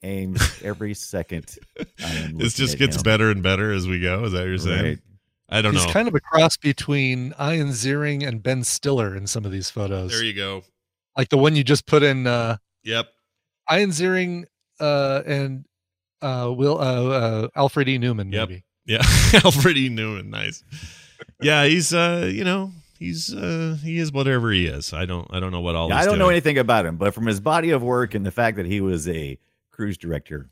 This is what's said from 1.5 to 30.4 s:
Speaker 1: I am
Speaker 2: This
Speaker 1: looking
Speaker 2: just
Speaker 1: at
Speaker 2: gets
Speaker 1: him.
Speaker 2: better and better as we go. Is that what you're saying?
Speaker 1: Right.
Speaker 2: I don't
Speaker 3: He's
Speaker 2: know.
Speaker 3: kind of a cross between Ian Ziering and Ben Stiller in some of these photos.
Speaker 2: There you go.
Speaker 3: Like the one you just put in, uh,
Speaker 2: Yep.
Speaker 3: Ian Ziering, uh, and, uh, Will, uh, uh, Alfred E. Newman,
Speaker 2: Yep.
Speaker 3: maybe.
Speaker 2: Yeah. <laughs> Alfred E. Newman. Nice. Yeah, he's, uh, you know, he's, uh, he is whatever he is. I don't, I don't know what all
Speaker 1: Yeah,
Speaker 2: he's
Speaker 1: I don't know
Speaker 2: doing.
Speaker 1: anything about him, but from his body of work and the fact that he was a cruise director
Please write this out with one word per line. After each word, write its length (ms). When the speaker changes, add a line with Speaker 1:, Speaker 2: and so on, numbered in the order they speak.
Speaker 1:
I 40
am 340
Speaker 2:
This 60
Speaker 1:
looking 60
Speaker 2:
just 240
Speaker 1:
at 60
Speaker 2:
gets 180
Speaker 1:
him. 60
Speaker 2:
better 280
and 100
better 300
as 160
we 120
go. 260
Is 80
that 60
what 80
you're 100
saying? 280
Speaker 1:
Right. 140
Speaker 2:
I 120
don't 120
Speaker 3:
He's 120
Speaker 2:
know. 80
Speaker 3:
kind 140
of 80
a 60
cross 360
between 840
Ian 300
Ziering 560
and 160
Ben 220
Stiller 520
in 120
some 180
of 60
these 180
photos. 420
Speaker 2:
There 120
you 100
go. 300
Speaker 3:
Like 120
the 80
one 200
you 60
just 220
put 180
in, 240
uh, 300
Speaker 2:
Yep. 240
Speaker 3:
Ian 180
Ziering, 560
uh, 460
and, 400
uh, 340
Will, 240
uh, 40
uh, 720
Alfred 340
E. 80
Newman, 340
Speaker 2:
Yep. 180
Speaker 3:
maybe. 140
Speaker 2:
Yeah. 160
<laughs> 220
Alfred 340
E. 120
Newman. 400
Nice. 340
Yeah, 240
he's, 280
uh, 400
you 120
know, 260
he's, 360
uh, 500
he 160
is 140
whatever 380
he 160
is. 260
I 120
don't, 280
I 80
don't 100
know 100
what 140
all 140
Speaker 1:
Yeah, 80
Speaker 2:
he's 60
Speaker 1:
I 60
don't 80
know 80
Speaker 2:
doing. 100
Speaker 1:
anything 240
about 260
him, 100
but 180
from 120
his 160
body 300
of 120
work 320
and 100
the 60
fact 260
that 80
he 140
was 300
a 280
cruise 280
director 540